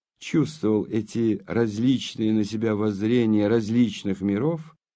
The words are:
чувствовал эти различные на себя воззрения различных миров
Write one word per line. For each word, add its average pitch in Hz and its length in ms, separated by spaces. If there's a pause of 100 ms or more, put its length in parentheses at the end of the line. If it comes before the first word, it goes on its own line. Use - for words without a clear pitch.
(200)
чувствовал 110 680
эти 113 600
различные 113 840
на 107 120
себя 107 320
воззрения 107 720
различных 107 720
миров 135 560 (200)